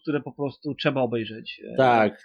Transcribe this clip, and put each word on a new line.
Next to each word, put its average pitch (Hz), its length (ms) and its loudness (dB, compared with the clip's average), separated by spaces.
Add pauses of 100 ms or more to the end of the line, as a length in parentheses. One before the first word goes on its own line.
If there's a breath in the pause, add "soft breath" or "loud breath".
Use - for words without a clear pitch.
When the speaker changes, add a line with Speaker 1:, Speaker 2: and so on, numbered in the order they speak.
Speaker 1:
które 147 180 -2
po 131 120 -14
prostu 143 420 -8
trzeba 135 260 0
obejrzeć. 113 600 -4 (120)
E, 120 40 -4
Speaker 2:
Tak, 120 480 4